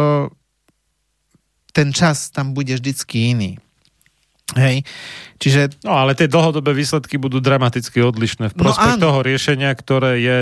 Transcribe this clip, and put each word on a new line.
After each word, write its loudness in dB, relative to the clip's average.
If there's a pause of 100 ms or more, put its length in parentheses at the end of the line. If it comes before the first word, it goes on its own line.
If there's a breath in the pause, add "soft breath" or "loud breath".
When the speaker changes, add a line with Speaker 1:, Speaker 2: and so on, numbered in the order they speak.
(1800)
Speaker 1:
ten 2
čas 0
tam -4
bude -4
vždycky -2
iný. -6 (920)
Hej. 2 (560 loud breath)
Čiže 2
Speaker 2:
No, 2
ale 2
tie 2
dlhodobé 2
výsledky -2
budú -2
dramaticky 0
odlišné 0
v -12
Speaker 1:
No -2
Speaker 2:
prospech 4
Speaker 1:
áno. 2
Speaker 2:
toho 2
riešenia, 0
ktoré 0
je 2